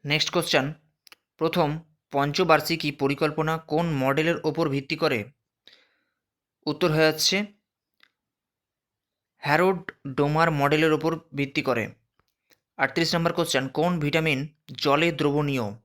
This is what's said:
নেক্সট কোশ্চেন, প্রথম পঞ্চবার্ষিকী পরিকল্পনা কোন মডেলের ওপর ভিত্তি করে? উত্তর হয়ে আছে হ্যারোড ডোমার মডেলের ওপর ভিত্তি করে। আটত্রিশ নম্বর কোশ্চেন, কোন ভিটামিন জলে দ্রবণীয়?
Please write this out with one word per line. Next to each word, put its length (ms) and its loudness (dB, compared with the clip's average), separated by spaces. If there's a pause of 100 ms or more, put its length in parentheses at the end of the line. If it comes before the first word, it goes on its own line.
নেক্সট 240 -2
কোশ্চেন, 440 0 (640)
প্রথম 420 0 (320)
পঞ্চবার্ষিকী 800 0
পরিকল্পনা 680 -2
কোন 360 -2
মডেলের 500 0
ওপর 260 0
ভিত্তি 260 -4
করে? 360 -2 (1300)
উত্তর 260 0
হয়ে 160 4
আছে 380 0 (1900)
হ্যারোড 540 0 (160)
ডোমার 440 2
মডেলের 420 4
ওপর 260 0 (160)
ভিত্তি 260 -2
করে। 320 -2 (840)
আটত্রিশ 380 0
নম্বর 180 0
কোশ্চেন, 340 0
কোন 320 -2
ভিটামিন 480 0 (240)
জলে 400 2
দ্রবণীয়? 720 0